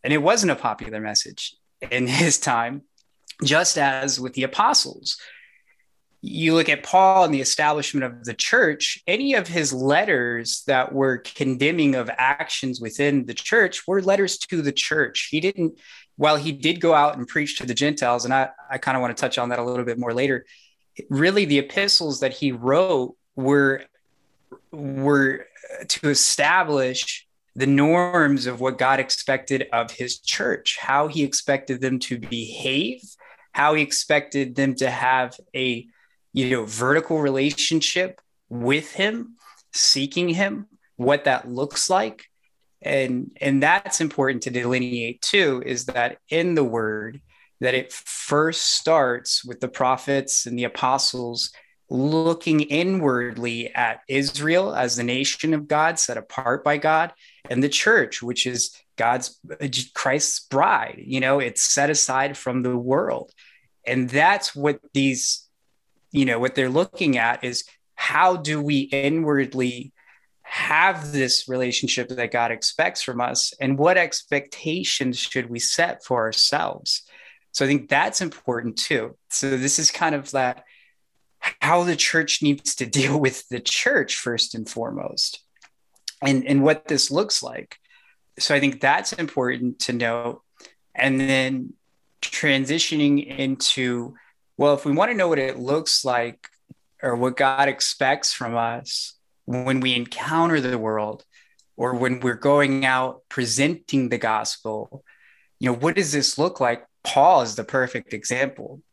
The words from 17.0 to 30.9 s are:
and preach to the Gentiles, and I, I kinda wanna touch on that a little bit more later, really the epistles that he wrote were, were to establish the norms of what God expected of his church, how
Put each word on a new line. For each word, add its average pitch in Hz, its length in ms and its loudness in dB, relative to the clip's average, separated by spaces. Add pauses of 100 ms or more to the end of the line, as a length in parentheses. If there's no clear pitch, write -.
and 123 120 -8
preach 147 300 -4
to 127 80 -8
the 120 80 -4
Gentiles, 127 500 0
and 127 100 0
I, 135 140 2 (200)
I 131 100 -6
kinda 131 200 0
wanna 120 160 -2
touch 131 240 -2
on 120 120 -2
that 120 100 -2
a - 20 -4
little 123 220 -4
bit 120 160 -4
more 117 140 -4
later, 131 320 -2 (640)
really 180 340 2
the 143 160 4
epistles 165 600 0
that 131 120 0
he 139 180 -2
wrote 131 640 2 (220)
were, 135 480 2 (880)
were 139 720 0 (400)
to - 220 -2
establish 143 1200 2 (260)
the 131 120 0
norms 147 800 4
of 123 140 -6
what 127 180 -2
God 131 200 4
expected 135 720 -2
of 117 200 -2
his - 260 -8
church, - 600 -4
how 143 260 2